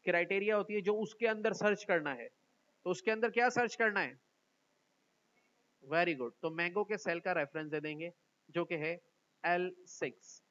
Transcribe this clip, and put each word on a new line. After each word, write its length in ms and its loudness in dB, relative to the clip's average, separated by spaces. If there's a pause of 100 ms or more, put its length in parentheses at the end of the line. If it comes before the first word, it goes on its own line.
Criteria 500 2
होती 180 0
है 80 0
जो 160 2
उसके 300 0
अंदर 260 2
search 300 2
करना 300 0
है। 140 -10 (580)
तो 40 0
उसके 220 0
अंदर 200 2
क्या 180 4
search 260 0
करना 240 2
है? 140 -2 (1700)
Very 340 2
good, 140 -4 (100)
तो 100 -4
mango 320 -2
के 140 -4
cell 220 -4
का 120 -2
reference 400 -4
दे 80 -2
देंगे 320 -6 (380)
जो 160 -2
कि 100 -4
है 180 -2 (500)
एल 280 2 (160)
सिक्स। 640 -8